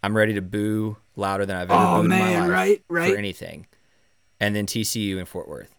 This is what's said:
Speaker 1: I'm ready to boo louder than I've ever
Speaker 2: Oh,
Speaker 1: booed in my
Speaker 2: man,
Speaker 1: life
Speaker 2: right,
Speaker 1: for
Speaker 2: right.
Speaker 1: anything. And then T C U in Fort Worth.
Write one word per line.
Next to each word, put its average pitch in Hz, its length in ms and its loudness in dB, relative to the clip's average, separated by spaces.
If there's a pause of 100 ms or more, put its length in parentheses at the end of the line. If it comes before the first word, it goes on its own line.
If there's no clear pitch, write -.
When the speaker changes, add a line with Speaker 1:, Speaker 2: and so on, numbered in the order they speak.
Speaker 1:
I'm 104 140 0
ready 107 180 4
to 101 80 -2
boo 107 540 -2 (200)
louder 98 300 -2
than 95 100 -4
I've 90 140 -4
ever 175 100 6
Speaker 2:
Oh, 180 160 4
Speaker 1:
booed 170 100 4
in 175 40 4
my 185 80 4
Speaker 2:
man, 180 240 2
Speaker 1:
life 175 80 2
Speaker 2:
right, 185 380 2
Speaker 1:
for 170 60 -4
Speaker 2:
right. 175 220 2
Speaker 1:
anything. 196 500 -8 (760)
And 104 140 0
then 104 120 0
T 110 180 -4
C 110 240 -4
U 95 100 -4
in 90 80 -8
Fort - 220 -12
Worth. 67 300 -16